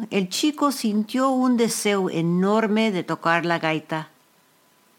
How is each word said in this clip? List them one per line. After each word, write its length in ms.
el 180
chico 420
sintió 560
un 300
deseo 520
enorme 840
de 100
tocar 420
la 140
gaita. 480